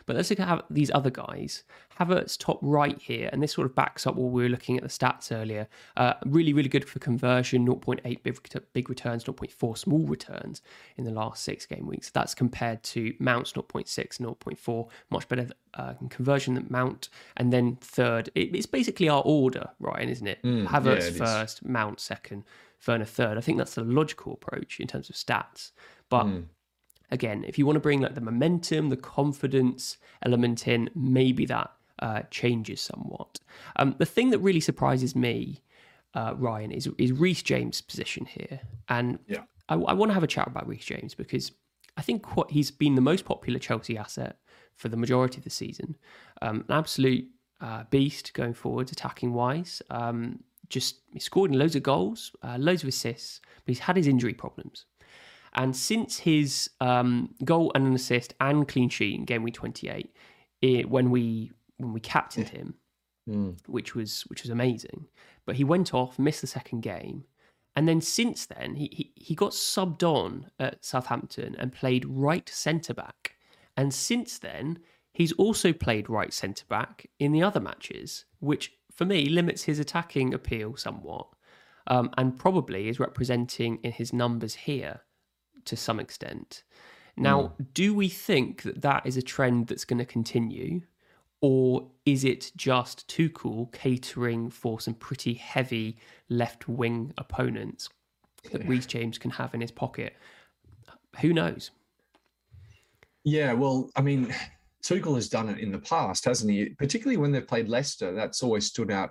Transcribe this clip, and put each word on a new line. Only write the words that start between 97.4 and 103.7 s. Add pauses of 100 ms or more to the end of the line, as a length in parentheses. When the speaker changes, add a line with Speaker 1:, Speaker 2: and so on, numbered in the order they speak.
Speaker 1:
that
Speaker 2:
Yeah.
Speaker 1:
Reece
James
can
have
in
his
pocket? (1040)
Who
knows? (1500)
Speaker 2:
Yeah,
well,